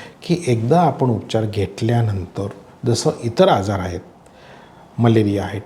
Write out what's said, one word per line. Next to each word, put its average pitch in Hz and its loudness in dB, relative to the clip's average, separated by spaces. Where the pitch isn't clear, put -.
की, - -2
एकदा 123 2
आपण 135 2
उपचार 110 -2
घेतल्यानंतर, 104 -2
जसं 120 0
इतर 151 2
आजार 101 0
आहेत, 87 -6
मलेरिया 107 4
आहे, 98 -8